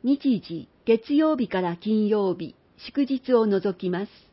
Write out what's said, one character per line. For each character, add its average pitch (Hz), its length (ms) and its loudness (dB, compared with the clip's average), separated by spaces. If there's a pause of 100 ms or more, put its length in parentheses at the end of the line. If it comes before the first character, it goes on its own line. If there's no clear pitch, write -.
日 262 360 0
時、 160 300 -12 (160)
月 226 300 2
曜 311 200 4
日 240 140 -4
か 185 120 -2
ら 175 140 -2
金 214 320 0
曜 202 260 0
日、 175 220 -10 (220)
祝 - 280 -4
日 262 280 -2
を 226 120 6
除 196 320 0
き 185 120 -4
ま 180 160 -2
す。 - 60 -20 (220)